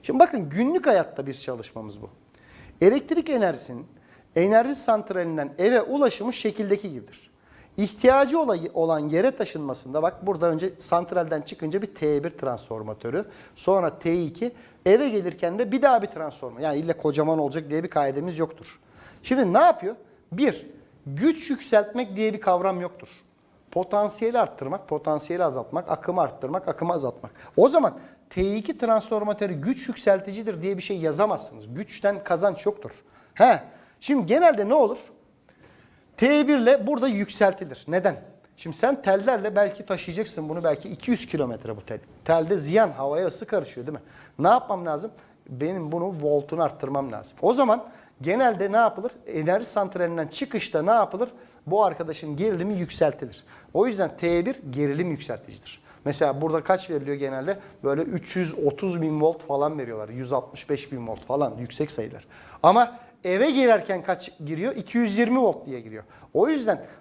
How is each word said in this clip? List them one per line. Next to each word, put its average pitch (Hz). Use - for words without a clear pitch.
Şimdi 254
bakın, 240
günlük 262
hayatta 170
bir 139
çalışmamız 110
bu. 107
Elektrik 285
enerjisinin 160
enerji 226
santralinden 175
eve 214
ulaşımı 247
şekildeki 202
gibidir. -
İhtiyacı 262
olay-, 185
olan 165
yere 160
taşınmasında, 151
bak 185
burada 170
önce 165
santralden 170
çıkınca 160
bir 202
T 147
bir 165
transformatörü, 117
sonra 175
T 170
iki, 220
eve 240
gelirken 185
de 220
bir 262
daha 262
bir 202
transformatör. 135
Yani 147
illa 160
kocaman 156
olacak 143
diye 156
bir 175
kaidemiz 151
yoktur. -
Şimdi 254
ne 226
yapıyor? 294
Bir, 214
güç 226
yükseltmek 208
diye 220
bir 214
kavram 180
yoktur. -
Potansiyeli 208
arttırmak, 160
potansiyeli 151
azaltmak, 143
akımı 180
arttırmak, 147
akımı 170
azaltmak. 135
O 233
zaman 277
T 196
iki 220
transformatörü 214
güç 175
yükselticidir 196
diye 190
bir 180
şey 196
yazamazsınız. 156
Güçten 202
kazanç 175
yoktur. -
He, 214
şimdi 262
genelde 233
ne 247
olur? 247
T 285
bir 294
ile 233
burada 269
yükseltilir. 196
Neden? 175
Şimdi 160
sen 269
tellerle 202
belki 202
taşıyacaksın 170
bunu, 165
belki 156
iki 214
yüz -
kilometre 113
bu 101
tel. 107
Telde 165
ziyan, 170
havaya 147
ısı -
karışıyor 131
değil 151
mi? -
Ne 156
yapmam 208
lazım? 165
Benim 151
bunu 175
voltunu 147
arttırmam 139
lazım. -
O 208
zaman 247
genelde 196
ne 214
yapılır? 220
Enerji 175
santralinden 175
çıkışta -
ne 185
yapılır? 226
Bu 196
arkadaşın 156
gerilimi 196
yükseltilir. 156
O 196
yüzden 190
T 170
bir 254
gerilim 147
yükselticidir. -
Mesela 143
burada 160
kaç 185
veriliyor 143
genelde? 139
Böyle 139
üç -
yüz 180
otuz 165
bin 151
volt 165
falan 147
veriyorlar. 110
Yüz 123
altmış -
beş -
bin 120
volt 107
falan 127
yüksek 123
sayılar. 110
Ama 233
eve 196
girerken 226
kaç -
giriyor? 165
İki 233
yüz 214
yirmi 240
volt 208
diye 127
giriyor. 110
O 190
yüzden 240